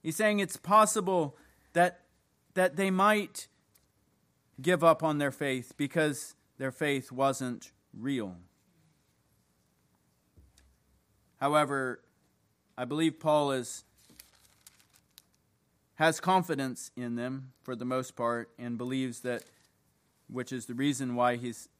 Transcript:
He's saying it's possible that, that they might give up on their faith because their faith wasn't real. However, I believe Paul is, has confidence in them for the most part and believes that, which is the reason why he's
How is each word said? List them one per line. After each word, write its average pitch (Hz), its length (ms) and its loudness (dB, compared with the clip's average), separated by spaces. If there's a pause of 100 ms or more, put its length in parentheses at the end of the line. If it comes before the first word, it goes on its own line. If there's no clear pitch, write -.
He's 156 120 -6
saying 214 240 2
it's 185 180 -4
possible 190 800 4 (360)
that, - 320 2 (480)
that 185 220 2
they 190 160 2
might 202 560 2 (1120)
give 165 220 2
up 165 180 8
on 156 160 2
their 143 140 0
faith 131 440 -6
because 151 600 -2 (220)
their 135 140 -4
faith 139 400 -2
wasn't 131 600 -2 (220)
real. 110 440 -6 (3000)
However, 143 680 0 (760)
I 127 80 -6
believe 156 340 -2
Paul 151 320 2
is, 127 320 -6 (2000)
has 160 240 2
confidence 156 760 0
in 120 200 -6
them 131 380 -8 (100)
for 123 120 -8
the 120 100 -10
most 127 300 -4
part 117 420 -4
and 120 200 -8
believes 127 440 -6
that, 123 220 -6 (840)
which 127 260 -8
is 120 140 -8
the 123 80 -10
reason 131 400 -2
why 123 200 2
he's 120 320 -10 (120)